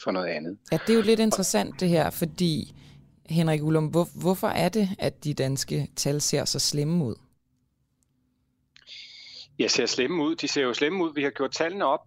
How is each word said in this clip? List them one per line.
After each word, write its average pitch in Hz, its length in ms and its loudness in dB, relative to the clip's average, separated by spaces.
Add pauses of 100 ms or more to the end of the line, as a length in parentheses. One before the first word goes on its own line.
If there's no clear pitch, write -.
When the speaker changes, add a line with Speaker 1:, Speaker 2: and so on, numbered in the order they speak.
Speaker 1:
for 110 80 -2
noget 92 160 -2
andet. 82 300 -6 (140)
Speaker 2:
Ja, 160 60 2 (100)
det 220 60 6
er 233 40 6
jo 220 60 4
lidt 214 160 4
interessant 214 600 0
det 180 100 2
her, 165 200 4
fordi, 165 640 -2 (540)
Henrik 160 340 2
Ullum, 156 240 2
hvor-, 160 340 0
hvorfor 185 260 2
er 175 220 2
det, 202 200 2 (100)
at - 240 -4
de 147 100 -2
danske 139 640 -2
tal 143 260 0
ser 139 240 0
så - 140 -2
slemme 147 460 0
ud? 110 100 -4 (2500)
Speaker 1:
Ja, 117 80 2
ser 120 180 2
slemme 143 380 0
ud. 160 120 0
De 147 120 -4
ser 143 160 0
jo 123 100 2
slemme 170 300 0
ud. 160 120 -2
Vi 147 80 -2
har 139 60 0
gjort 131 220 -2
tallene 170 340 -2
op 143 220 2